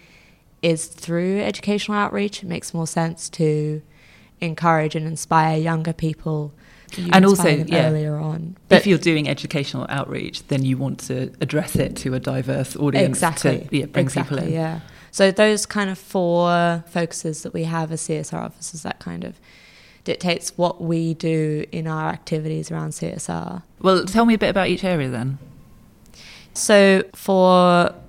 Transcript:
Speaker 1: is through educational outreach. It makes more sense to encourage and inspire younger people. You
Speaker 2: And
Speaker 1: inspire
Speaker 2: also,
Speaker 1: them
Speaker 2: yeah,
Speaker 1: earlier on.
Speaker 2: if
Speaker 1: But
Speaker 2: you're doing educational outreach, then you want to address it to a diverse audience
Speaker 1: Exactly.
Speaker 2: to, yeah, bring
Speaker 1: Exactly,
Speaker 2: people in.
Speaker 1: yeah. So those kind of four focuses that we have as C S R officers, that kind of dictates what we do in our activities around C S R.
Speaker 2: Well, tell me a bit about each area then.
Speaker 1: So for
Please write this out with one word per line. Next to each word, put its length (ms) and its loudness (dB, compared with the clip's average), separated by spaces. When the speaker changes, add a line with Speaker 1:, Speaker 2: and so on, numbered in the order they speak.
Speaker 1:
is 260 0
through 540 -2
educational 560 -2
outreach. 440 -2
It 40 -12
makes 280 -8
more 140 -2
sense 440 -4
to 500 -2
encourage 560 0
and 100 -4
inspire 520 0
younger 340 -2
people. 600 -4
You 160 -6
Speaker 2:
And 140 8
Speaker 1:
inspire 260 6
Speaker 2:
also, 60 4
Speaker 1:
them 100 -2
Speaker 2:
yeah, 220 2
Speaker 1:
earlier 260 -2
on. 400 -6
Speaker 2:
if 140 -20
Speaker 1:
But 160 6
Speaker 2:
you're 120 6
doing 300 2
educational 600 -4
outreach, 580 -8
then 160 0
you 140 0
want 240 -4
to 400 -6
address 340 -2
it 220 0
to 160 -4
a 60 -2
diverse 580 -4
audience 400 2
Speaker 1:
Exactly. 500 0
Speaker 2:
to, 100 -2
yeah, 100 -2
bring 180 0
Speaker 1:
Exactly, 320 -2
Speaker 2:
people 100 -2
in. 60 -2
Speaker 1:
yeah. 260 -4
So 200 4
those 340 4
kind 240 -2
of 80 -6
four 880 0
focuses 560 -6
that 100 -10
we 120 -4
have 260 -4
as 80 -6
C 160 -6
S 160 -8
R 120 -6
officers, 400 -14
that 160 -10
kind 260 -10
of 160 -16
dictates 520 -4
what 240 -2
we 320 -2
do 600 -2
in 140 -6
our 220 -4
activities 600 -6
around 220 -6
C 140 -8
S 200 -8
R. 360 -8
Speaker 2:
Well, 240 4
tell 200 2
me 100 6
a 20 -2
bit 120 2
about 200 0
each 160 -2
area 240 0
then. 300 -4
Speaker 1:
So 500 6
for 800 4